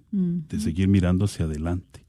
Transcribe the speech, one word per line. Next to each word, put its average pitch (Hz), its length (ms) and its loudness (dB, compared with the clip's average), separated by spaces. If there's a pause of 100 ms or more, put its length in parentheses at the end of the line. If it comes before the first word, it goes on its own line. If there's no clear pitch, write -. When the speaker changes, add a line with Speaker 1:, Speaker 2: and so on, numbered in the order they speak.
(120)
Speaker 1:
Ujú. 175 360 -2
Speaker 2:
de - 120 -4
seguir 92 280 0
mirando 92 360 4
hacia 85 220 -2
adelante. 80 640 -6